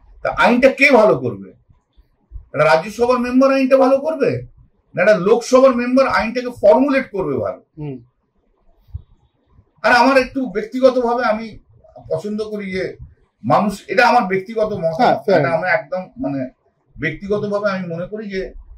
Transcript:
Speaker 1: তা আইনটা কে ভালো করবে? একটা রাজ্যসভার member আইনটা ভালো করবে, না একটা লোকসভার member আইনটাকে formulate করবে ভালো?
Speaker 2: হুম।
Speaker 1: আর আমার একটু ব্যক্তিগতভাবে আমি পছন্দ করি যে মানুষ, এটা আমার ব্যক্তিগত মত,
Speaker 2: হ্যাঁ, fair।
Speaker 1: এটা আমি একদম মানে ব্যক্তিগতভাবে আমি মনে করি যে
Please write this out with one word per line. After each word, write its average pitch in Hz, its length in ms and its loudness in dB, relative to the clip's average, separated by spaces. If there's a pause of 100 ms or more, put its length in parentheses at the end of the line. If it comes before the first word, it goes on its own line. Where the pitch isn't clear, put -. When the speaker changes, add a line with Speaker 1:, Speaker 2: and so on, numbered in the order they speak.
(240)
Speaker 1:
তা - 140 -6
আইনটা 247 320 4
কে 285 220 2
ভালো 214 280 4
করবে? 104 340 -10 (800)
একটা - 300 -4
রাজ্যসভার 214 560 0
member 254 340 2
আইনটা 269 240 2
ভালো 269 200 4
করবে, 269 500 -4 (480)
না 165 60 0
একটা 208 160 4
লোকসভার 233 580 4
member 247 320 2
আইনটাকে 226 420 -4
formulate 262 600 2
করবে 151 260 -4
ভালো? 95 260 -6 (140)
Speaker 2:
হুম। 147 260 -12 (1800)
Speaker 1:
আর 247 100 2
আমার 262 260 4
একটু 254 280 -2
ব্যক্তিগতভাবে 240 800 0
আমি 220 340 -6 (500)
পছন্দ 214 340 -6
করি 202 280 -10
যে 185 260 -8 (460)
মানুষ, 175 440 -2
এটা 240 200 2
আমার 240 160 2
ব্যক্তিগত 208 500 -4
মত, 165 280 -4
Speaker 2:
হ্যাঁ, 208 140 2 (100)
fair। 185 140 2
Speaker 1:
এটা 143 100 0
আমি 165 180 -2
একদম 175 500 -4
মানে 139 320 -6 (500)
ব্যক্তিগতভাবে 202 720 -4
আমি 180 240 -8
মনে 180 120 -10
করি 214 220 -12
যে 190 240 -8 (240)